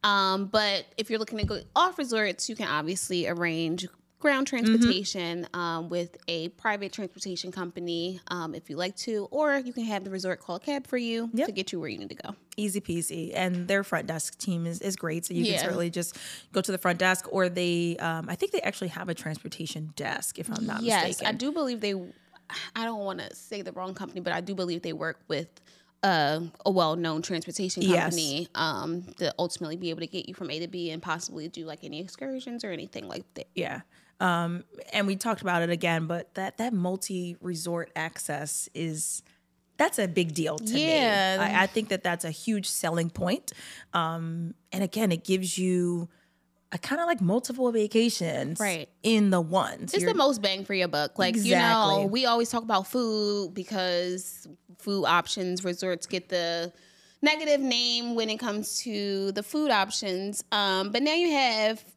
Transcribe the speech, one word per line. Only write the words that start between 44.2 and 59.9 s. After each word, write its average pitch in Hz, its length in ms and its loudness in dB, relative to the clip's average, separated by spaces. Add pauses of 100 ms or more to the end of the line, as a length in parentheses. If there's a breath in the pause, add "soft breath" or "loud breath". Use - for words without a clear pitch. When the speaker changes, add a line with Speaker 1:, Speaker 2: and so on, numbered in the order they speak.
Speaker 2:
and 190 120 -2
again, 208 280 2
it 165 120 0
gives 185 340 0
you 180 500 2 (640 soft breath)
a - 60 -6
kinda, 302 300 -2
like, 339 120 2
multiple 240 520 2
vacations 208 880 2
Speaker 1:
Right. 180 300 -2 (120)
Speaker 2:
in 208 300 6
the 180 100 6
one. 170 460 0
So - 80 -2
Speaker 1:
It's 392 80 4
Speaker 2:
you're 427 100 4
Speaker 1:
the - 40 2
most 277 240 6
bang 196 240 0
for 202 100 -2
your 180 120 4
buck. 151 300 0
Like, 185 180 4
you 220 60 2
Speaker 2:
Exactly. 196 640 6
Speaker 1:
know, - 20 4
we 233 220 2
always 233 240 4
talk 233 120 0
about 208 240 2
food 208 680 0
because 185 920 -2 (300)
food 196 280 0
options, 180 580 2
resorts 180 420 -2
get 180 240 -6
the 170 420 -2 (520 soft breath)
negative 302 360 4
name 240 540 0
when 226 160 2
it 214 80 0
comes 208 460 -2
to 202 480 0
the 202 100 -2
food 302 300 0
options. 196 800 0